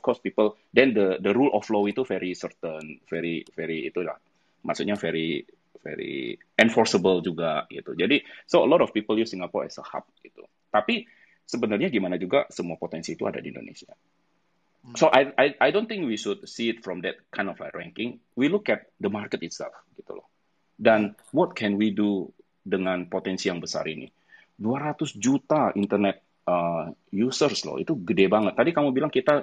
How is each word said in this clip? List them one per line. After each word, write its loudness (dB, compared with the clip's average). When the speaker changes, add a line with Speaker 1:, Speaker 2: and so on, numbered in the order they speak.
Speaker 1:
course, 0
people, 2
then 6
the, 2
the 2
rule 4
of -2
law 2
itu -2
very -4
certain, -10
very, -4
very -6
itulah. -6
Maksudnya -2
very, -2
very -8
enforceable 4
juga -2
gitu. -10
Jadi, 2
so 6
a 4
lot 6
of 2
people 0
use 0
Singapore -6
as -14
a -14
hub -10
gitu. -20
Tapi 0
sebenarnya 0
gimana 0
juga 2
semua -6
potensi -8
itu -4
ada -6
di -12
Indonesia. -18
Speaker 2:
Hmm. -16
Speaker 1:
So 6
I, 6
I, 4
I 6
don't -2
think -4
we -2
should -6
see -4
it -10
from -8
that -6
kind -4
of -12
like -12
ranking. -8
We 4
look 0
at -4
the 0
market -6
itself -10
gitu -16
loh. -20
Dan 4
what 2
can 0
we 2
do 0
dengan -2
potensi -2
yang -4
besar -6
ini? -12
Dua -4
ratus -6
juta 2
internet, 0
eh, 0
users 0
loh, -6
itu -2
gede 4
banget. 2
Tadi 4
kamu 0
bilang 0
kita 2